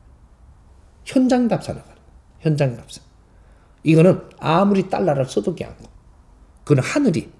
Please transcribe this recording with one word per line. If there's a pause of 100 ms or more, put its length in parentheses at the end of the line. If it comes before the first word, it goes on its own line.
(1040)
현장
답사
나가라. (440)
현장
답사. (800)
이거는 (160)
아무리
달러를
써도
그냥 (920)
그건
하늘이